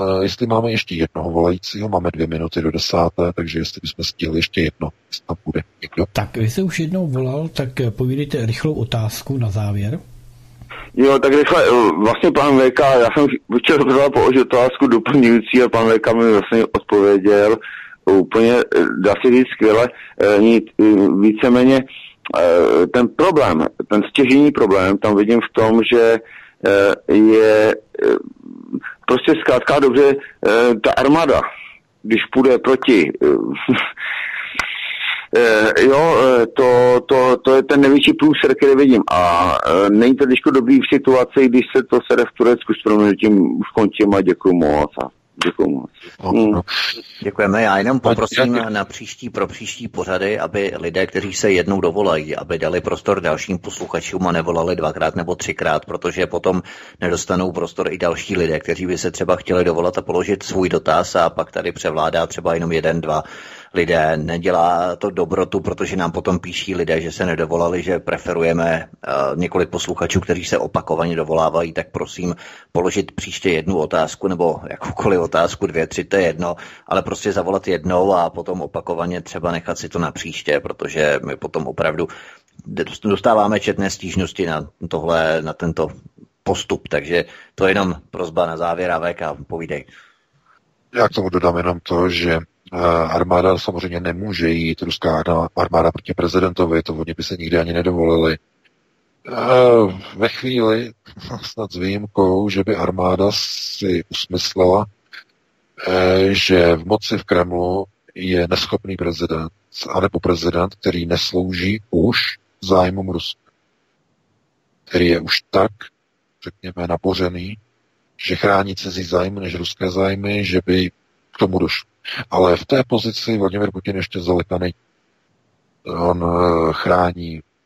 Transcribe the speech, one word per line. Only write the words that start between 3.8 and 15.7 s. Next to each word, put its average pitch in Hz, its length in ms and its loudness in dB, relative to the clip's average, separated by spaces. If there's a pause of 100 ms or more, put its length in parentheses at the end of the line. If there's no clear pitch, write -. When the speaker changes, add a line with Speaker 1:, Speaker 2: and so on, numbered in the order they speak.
Speaker 1:
bychom 80 220 -10
stihli 80 340 -6
ještě - 220 -4
jedno, 78 280 -6 (200)
jestli - 180 -14
tam 87 180 -8
bude - 180 -6 (200)
někdo. - 300 -6
Speaker 2:
Tak - 240 -6
vy 113 140 0
jste 190 120 -4
už 175 180 -4
jednou 175 260 -4
volal, 131 420 -4
tak, 139 320 -8
eh, 120 100 -2
povídejte 131 560 -4
rychlou 151 280 -4
otázku 113 640 -6
na 113 120 -4
závěr. 101 500 -6 (920)
Speaker 3:
Jo, 135 240 4
tak 135 140 4
rychle, 147 320 4
eh, 110 340 4
vlastně 113 340 2
pan 143 260 4
V 131 120 6
K, 127 100 -2
já 131 360 4
jsem 147 100 4 (320)
chtěl 156 180 2
zrovna 139 340 4
položit 127 300 4
otázku 127 460 2
doplňující 127 760 4
a 120 60 4
pan 113 200 2